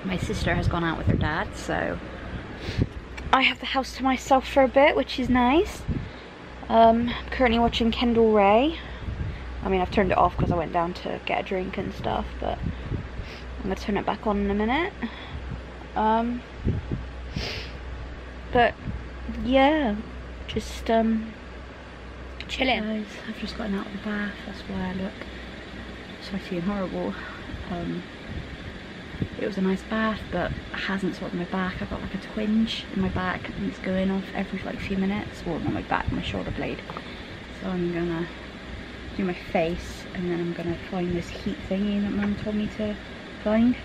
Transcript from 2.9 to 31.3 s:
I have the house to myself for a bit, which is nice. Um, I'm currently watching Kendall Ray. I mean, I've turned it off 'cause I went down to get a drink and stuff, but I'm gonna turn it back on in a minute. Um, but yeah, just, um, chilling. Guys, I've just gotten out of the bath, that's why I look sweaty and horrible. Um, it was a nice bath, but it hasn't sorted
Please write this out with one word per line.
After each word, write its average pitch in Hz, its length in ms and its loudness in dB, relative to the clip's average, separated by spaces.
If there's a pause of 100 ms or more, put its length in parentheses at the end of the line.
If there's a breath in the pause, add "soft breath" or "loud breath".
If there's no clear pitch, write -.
I 262 120 6
have - 160 2
the - 80 -8
house - 300 -2
to 247 60 -4
myself 262 440 4
for 277 160 6
a 262 40 6
bit, 277 280 8
which - 240 0
is 247 100 0
nice. 254 540 4 (840 loud breath)
Um, 226 420 8
I'm - 220 -6
currently 233 280 4
watching 233 320 4
Kendall 226 400 6
Ray. 214 460 8 (880 loud breath)
I 190 60 -2
mean, 190 120 4
I've 180 100 0
turned 190 200 4
it 180 60 4
off 180 200 6
'cause - 140 4
I 175 40 4
went 165 180 0
down 175 220 2
to - 300 -6
get - 160 0
a - 20 -2
drink 185 340 -2
and 190 160 -4
stuff, - 320 -2 (140)
but - 180 -2
I'm - 1040 -6
gonna 190 120 0
turn 196 220 -2
it 147 80 -2
back 202 200 -2
on 208 120 2
in 202 140 2
a 202 40 2
minute. 262 380 2 (1040 loud breath)
Um, 233 460 2 (2000 loud breath)
but 247 200 6 (720)
yeah, 269 520 6 (520)
just, - 420 -6
um, 226 440 4 (1120)
chilling. 254 340 2
Guys, 214 240 -2 (220)
I've 226 120 -8
just - 180 -6
gotten 202 180 -2
out 196 120 -4
of - 40 -10
the 202 80 -8
bath, 208 340 -2 (120)
that's 196 160 -8
why 185 300 -4
I - 20 -4
look 190 180 -4 (1080)
sweaty 190 380 -4
and 170 40 -2
horrible. 190 500 -2 (560 loud breath)
Um, 175 340 -4 (1400)
it - 60 0
was 196 120 -2
a 190 40 2
nice 190 220 4
bath, 220 360 2 (120)
but 175 200 2
it - 260 -6
hasn't 190 380 0
sorted 185 220 -4